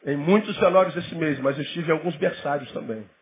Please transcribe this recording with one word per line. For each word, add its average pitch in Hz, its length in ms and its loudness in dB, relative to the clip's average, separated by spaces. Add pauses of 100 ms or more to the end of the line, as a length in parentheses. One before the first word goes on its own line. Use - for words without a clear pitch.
em 143 120 -2
muitos 196 400 2
velórios 185 400 4
esse 170 180 -8
mês, 156 240 -2
mas 139 180 0
eu 151 60 -6
estive 165 280 -4
em - 20 6
alguns 160 240 -2
berçários 143 560 -4
também. 110 360 -10 (140)